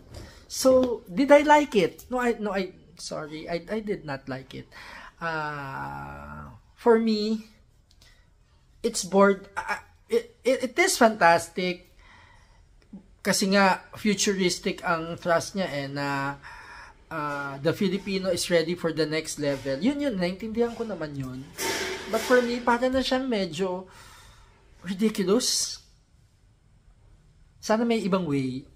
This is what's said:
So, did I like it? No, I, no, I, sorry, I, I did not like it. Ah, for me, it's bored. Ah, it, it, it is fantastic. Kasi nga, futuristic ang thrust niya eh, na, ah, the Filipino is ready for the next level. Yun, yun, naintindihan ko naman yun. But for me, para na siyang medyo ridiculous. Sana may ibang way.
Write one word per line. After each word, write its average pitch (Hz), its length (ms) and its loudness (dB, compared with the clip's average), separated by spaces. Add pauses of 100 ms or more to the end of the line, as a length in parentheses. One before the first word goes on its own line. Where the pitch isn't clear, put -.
(520)
So, 254 560 4
did 254 240 4
I 294 160 8
like 294 300 6
it? - 340 0
No, 247 80 -2
I, 240 160 0
no, 208 160 -6
I, 185 240 -4 (240)
sorry, 156 480 -10
I, 170 240 -6
I 220 80 -4
did 202 240 -6
not 139 240 -10
like 131 240 -10
it. 131 160 -14 (480)
Ah, 143 1400 -8 (160)
for 226 240 4
me, 220 480 -2 (1400)
it's 233 160 -2
bored. 196 560 4
Ah, - 240 -6 (320)
it, - 320 0
it, 254 260 2
it - 60 -14
is 370 240 4
fantastic. 180 880 4 (1400)
Kasi 196 240 2
nga, 196 320 6 (160)
futuristic 190 880 0
ang 165 320 -2
thrust 170 400 0
niya 185 80 0
eh, 139 240 -6
na, 139 480 -4 (720)
ah, 143 480 -6
the 156 160 0
Filipino 190 560 -2
is 175 160 -2
ready 170 320 0
for 165 160 -2
the 156 80 0
next 156 400 -4
level. 139 400 -2
Yun, 285 160 2
yun, 285 160 -2
naintindihan 220 640 -2
ko 233 80 -6
naman 165 320 -8
yun. 131 240 -8 (640)
But 220 160 -2
for 247 160 6
me, 240 240 0
para 240 240 2
na 262 160 0
siyang 254 240 -2
medyo 185 640 -4 (960)
ridiculous. 208 960 0 (1800)
Sana 220 240 0
may 233 240 2
ibang 180 240 0
way. 135 320 -2 (140)